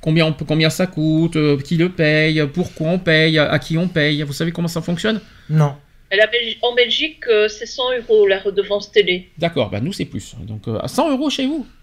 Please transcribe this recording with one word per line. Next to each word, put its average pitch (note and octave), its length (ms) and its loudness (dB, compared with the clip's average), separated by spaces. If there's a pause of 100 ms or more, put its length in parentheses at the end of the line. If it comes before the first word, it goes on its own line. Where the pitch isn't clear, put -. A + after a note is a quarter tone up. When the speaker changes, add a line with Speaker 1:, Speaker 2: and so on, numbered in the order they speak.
Speaker 1:
combien D#3+ 240 2
on D#3 80 -2
peut, D#3 120 -8
combien D#3 260 2
ça F3+ 160 -2
coûte, D#3 480 0
euh, D3 240 2
qui E3 180 -2
le E3+ 120 2
paye, D#3 520 2 (100)
pourquoi E3+ 380 -4
on F#3 100 0
paye, D#3+ 380 4
à D3 220 2
qui - 180 -4
on F3+ 100 0
paye. D3+ 360 0
Vous C#3+ 100 -6
savez E3 180 -2
comment E3+ 160 -4
ça E3 140 -4
fonctionne ? G3+ 400 -2 (300)
Speaker 2:
Non. D3 220 4 (380)
Speaker 3:
La G#3 140 4
Belgi-, A3+ 380 -4
en A#3+ 100 0
Belgique, B3 460 0 (100)
euh, G#3+ 180 4
c'est A3 200 -8
cent - 160 -8 (120)
euros A3 300 4
la G3 140 2
redevance G3+ 520 -2
télé. F#3 460 0
Speaker 1:
D'accord, D#3+ 320 -2
bah G#2 100 -6
nous D3+ 140 -4
c'est - 120 -6
plus. - 360 -12
Donc, A2 260 -12
euh, A2 140 -4
à - 60 -6
cent D#4 240 0
euros C4+ 180 -2
chez C4 160 -4
vous. C#4+ 220 -4 (160)